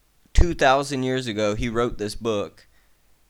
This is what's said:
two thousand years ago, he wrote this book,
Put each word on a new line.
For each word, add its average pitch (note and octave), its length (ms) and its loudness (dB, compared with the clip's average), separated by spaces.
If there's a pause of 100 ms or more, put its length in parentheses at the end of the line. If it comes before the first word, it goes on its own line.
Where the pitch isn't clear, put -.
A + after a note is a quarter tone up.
(340)
two E3+ 200 6
thousand C#3 500 0
years C3 240 -4
ago, G#2 280 -2
he A#2+ 120 -4
wrote A#2 300 -2
this G#2 180 -6
book, G#2 520 -6 (640)